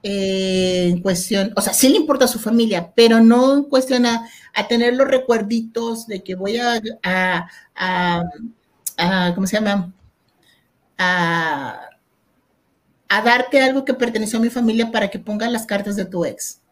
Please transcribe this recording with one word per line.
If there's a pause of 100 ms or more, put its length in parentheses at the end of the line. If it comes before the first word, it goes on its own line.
eh,
en
cuestión,
o
sea,
sí
le
importa
a
su
familia,
pero
no
en
cuestión
a, (260)
a
tener
los
recuerditos
de
que
voy
a, (220)
a, (260)
a, (760)
a,
¿cómo
se
llama? (1040)
A, (1300)
a
darte
algo
que
perteneció
a
mi
familia
para
que
pongas
las
cartas
de
tu
ex. (100)